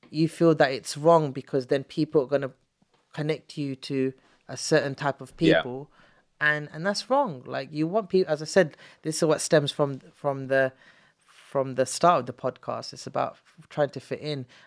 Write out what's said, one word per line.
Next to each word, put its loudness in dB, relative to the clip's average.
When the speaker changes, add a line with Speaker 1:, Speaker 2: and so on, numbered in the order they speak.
Speaker 1:
you 2
feel 4
that 4
it's -8
wrong 4
because -4
then 0
people 0
are -10
gonna -2
connect -6
you -6
to -4
a -14
certain 0
type -4
of -18
Speaker 2:
Yeah. 4
Speaker 1:
people, -10
and, 0
and -8
that's -4
wrong. 0
Like, -8
you -2
want -2
people, 2
as -2
I -10
said, 2
this -6
is 0
what 2
stems 4
from, -2
from -6
the, 4
from -6
the 2
start 4
of -8
the -10
podcast. -8
It's -14
about -2
f-, -20
trying 0
to -14
fit -10
in, -8